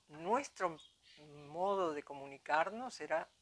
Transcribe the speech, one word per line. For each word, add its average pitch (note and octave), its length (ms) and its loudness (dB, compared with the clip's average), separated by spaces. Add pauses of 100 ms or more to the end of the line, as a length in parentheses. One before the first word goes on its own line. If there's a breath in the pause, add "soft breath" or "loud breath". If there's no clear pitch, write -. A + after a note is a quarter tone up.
nuestro F3 720 0 (720)
modo F3+ 440 2
de D3 100 -4
comunicarnos D#3 960 0
era D#3 260 0 (140)